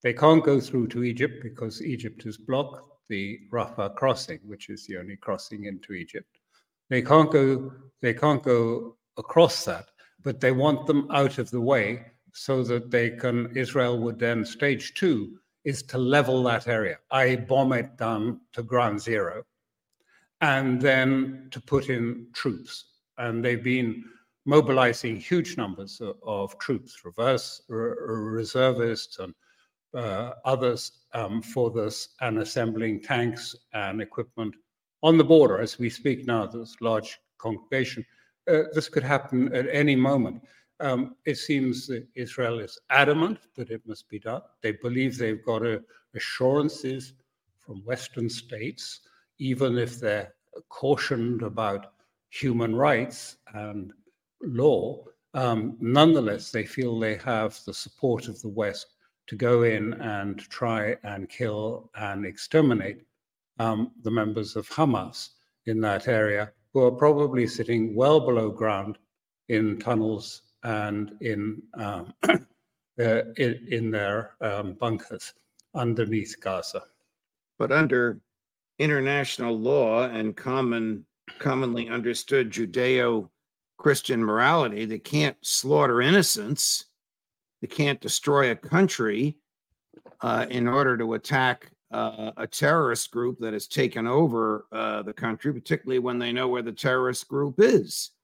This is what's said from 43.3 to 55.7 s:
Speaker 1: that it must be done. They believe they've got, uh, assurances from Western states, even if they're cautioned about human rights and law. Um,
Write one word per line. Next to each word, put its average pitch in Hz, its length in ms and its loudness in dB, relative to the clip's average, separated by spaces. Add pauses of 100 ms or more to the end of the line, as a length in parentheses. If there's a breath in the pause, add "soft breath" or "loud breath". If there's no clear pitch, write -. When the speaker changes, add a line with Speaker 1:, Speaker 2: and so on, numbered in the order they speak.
Speaker 1:
that 110 160 -10
it 113 160 -10
must 107 200 -14
be 104 120 -14
done. 117 220 -8 (200)
They 107 120 -2
believe 123 440 -2
they've 110 260 -2
got, 113 220 -2
uh, 107 140 0 (340 soft breath)
assurances 131 1000 -2 (460)
from 98 240 -16
Western 120 460 -6
states, 120 720 -12 (380 soft breath)
even 131 380 0
if 120 220 -4
they're 104 340 -2 (360)
cautioned 123 720 -2
about 101 520 -4 (360)
human 117 460 -2
rights 131 640 0 (160)
and 104 380 -12 (500)
law. 123 600 0 (300)
Um, 117 460 -2